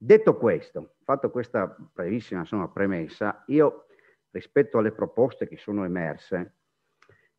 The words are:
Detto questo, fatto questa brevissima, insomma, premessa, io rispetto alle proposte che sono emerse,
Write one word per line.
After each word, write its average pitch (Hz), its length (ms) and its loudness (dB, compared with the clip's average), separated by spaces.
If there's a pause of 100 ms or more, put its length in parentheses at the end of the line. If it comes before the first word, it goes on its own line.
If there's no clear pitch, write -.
Detto 208 320 6
questo, 87 580 -2 (100)
fatto 135 260 -2
questa 113 460 -4 (180)
brevissima, 98 460 -6
insomma, 95 260 -4
premessa, 98 800 -4
io 143 400 2 (440)
rispetto - 480 0
alle 107 120 2
proposte 110 560 -2
che - 100 -14
sono 104 280 -6
emerse, 87 720 -6 (840)